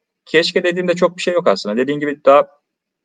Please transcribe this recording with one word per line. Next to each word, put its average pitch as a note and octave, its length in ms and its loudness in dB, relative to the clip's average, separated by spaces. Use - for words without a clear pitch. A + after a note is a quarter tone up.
keşke E3+ 400 0
dediğimde F3 300 -2
çok F3 220 -2
bir - 60 -10
şey F3+ 120 -2
yok F3 140 0
aslında. G#2 280 -2
Dediğim C#3+ 240 -2
gibi D3 240 -8
daha C#3+ 240 4